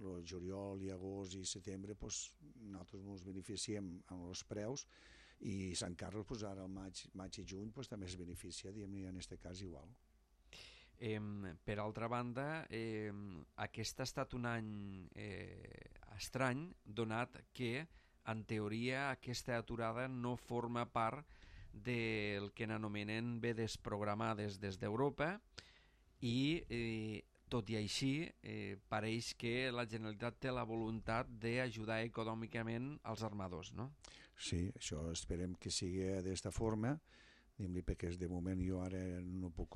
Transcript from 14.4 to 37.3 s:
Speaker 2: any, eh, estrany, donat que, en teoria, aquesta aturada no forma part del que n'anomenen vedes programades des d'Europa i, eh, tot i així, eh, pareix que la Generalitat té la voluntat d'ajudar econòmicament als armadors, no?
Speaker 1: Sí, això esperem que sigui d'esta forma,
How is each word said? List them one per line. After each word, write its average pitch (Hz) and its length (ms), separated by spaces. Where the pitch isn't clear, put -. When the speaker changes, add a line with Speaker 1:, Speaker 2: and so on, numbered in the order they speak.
Speaker 2:
any, 117 220
eh, 92 720
estrany, 131 540
donat 113 560
que, 127 360
en 110 160
teoria, 117 640
aquesta 123 480
aturada 117 480
no 123 300
forma 120 560
part 120 340
del 107 800
que 113 140
n'anomenen 110 720
vedes 113 380
programades 104 800
des 98 180
d'Europa 139 600
i, 135 480
eh, 110 560
tot 120 220
i 110 100
així, 135 480
eh, 101 340
pareix 110 460
que 123 380
la 120 160
Generalitat 110 500
té 131 140
la 120 120
voluntat 113 600
d'ajudar 113 800
econòmicament 113 960
als 110 240
armadors, 95 460
no? 123 180
Speaker 1:
Sí, 90 400
això 82 340
esperem 87 460
que - 140
sigui 92 360
d'esta 92 300
forma, 113 420